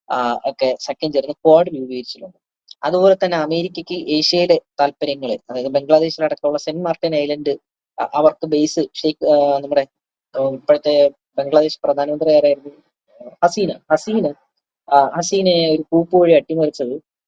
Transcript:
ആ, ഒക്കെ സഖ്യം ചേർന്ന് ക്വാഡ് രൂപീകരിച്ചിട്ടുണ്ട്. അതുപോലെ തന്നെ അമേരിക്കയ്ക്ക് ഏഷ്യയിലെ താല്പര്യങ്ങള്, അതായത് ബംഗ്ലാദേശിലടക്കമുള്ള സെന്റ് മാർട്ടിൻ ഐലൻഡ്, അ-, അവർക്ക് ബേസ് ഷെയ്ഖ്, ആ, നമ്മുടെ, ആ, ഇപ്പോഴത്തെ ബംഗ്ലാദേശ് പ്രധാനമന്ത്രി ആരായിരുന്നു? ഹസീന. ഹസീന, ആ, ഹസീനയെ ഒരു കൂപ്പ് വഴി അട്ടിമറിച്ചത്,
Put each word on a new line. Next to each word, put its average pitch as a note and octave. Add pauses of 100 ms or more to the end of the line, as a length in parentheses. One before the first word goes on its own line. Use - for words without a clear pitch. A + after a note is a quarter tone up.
(120)
ആ, B2
ഒക്കെ C3
സഖ്യം D3+
ചേർന്ന് C#3+
ക്വാഡ് E3
രൂപീകരിച്ചിട്ടുണ്ട്. B2+ (460)
അതുപോലെ F#3 (100)
തന്നെ F3+
അമേരിക്കയ്ക്ക് E3+
ഏഷ്യയിലെ E3+ (180)
താല്പര്യങ്ങള്, C#3 (120)
അതായത് B2+
ബംഗ്ലാദേശിലടക്കമുള്ള D3+
സെന്റ് E3
മാർട്ടിൻ E3
ഐലൻഡ്, D3 (500)
അ-, A2+
അവർക്ക് D3+
ബേസ് D3+ (140)
ഷെയ്ഖ്, -
ആ, C#3+
നമ്മുടെ, C#3 (520)
ആ, C3+
ഇപ്പോഴത്തെ C#3+ (260)
ബംഗ്ലാദേശ് D3+
പ്രധാനമന്ത്രി D3
ആരായിരുന്നു? C#3+ (760)
ഹസീന. F3 (180)
ഹസീന, E3+ (600)
ആ, C#3
ഹസീനയെ E3+
ഒരു D#3
കൂപ്പ് E3+
വഴി F3
അട്ടിമറിച്ചത്, D3 (260)